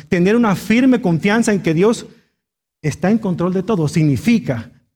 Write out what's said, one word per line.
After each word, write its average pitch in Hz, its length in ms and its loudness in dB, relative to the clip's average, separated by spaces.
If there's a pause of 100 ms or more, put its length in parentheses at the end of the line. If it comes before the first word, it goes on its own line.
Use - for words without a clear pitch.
Tener 185 260 2
una 233 220 2
firme 247 440 2
confianza 208 520 0
en 190 100 -2
que 165 120 -2
Dios 202 320 0 (760)
está 180 300 -2
en 226 60 2
control 180 360 -4
de 190 80 -2
todo 180 240 -2
significa 147 880 -2 (240)